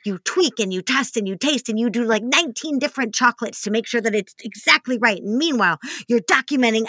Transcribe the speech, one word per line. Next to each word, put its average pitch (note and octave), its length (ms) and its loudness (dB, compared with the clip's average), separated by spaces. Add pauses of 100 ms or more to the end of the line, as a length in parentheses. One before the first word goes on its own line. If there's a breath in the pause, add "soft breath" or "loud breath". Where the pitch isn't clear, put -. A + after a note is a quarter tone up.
you G3 160 -4
tweak - 400 0
and F#3+ 140 -2
you F#3 80 -4
test B3+ 340 -2
and G#3 120 -2
you F#3+ 80 -4
taste B3+ 340 -2
and A3 100 -2
you A#3+ 120 2
do, A#3 140 0
like, A3 180 2
nineteen C#4 560 0
different B3+ 340 -2
chocolates - 500 0
to G3+ 80 -2
make A3 140 0
sure A#3 160 -2
that G#3 140 -2
it's G3+ 180 -4 (100)
exactly B3+ 540 0
right. G#3+ 240 2
And G#3 160 -2
meanwhile, A#3 400 2 (300 loud breath)
you're A#3 140 4
documenting B3 680 2